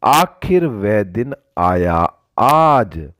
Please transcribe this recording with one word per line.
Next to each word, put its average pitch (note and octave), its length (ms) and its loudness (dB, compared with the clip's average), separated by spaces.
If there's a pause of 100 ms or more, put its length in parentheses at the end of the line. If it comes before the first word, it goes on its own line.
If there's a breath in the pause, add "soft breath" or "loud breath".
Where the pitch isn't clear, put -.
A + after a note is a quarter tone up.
"आखिर E3+ 600 -2
वह G#2 380 -2
दिन A2+ 300 -6 (240)
आया F2 560 0 (260)
आज।" B2 800 2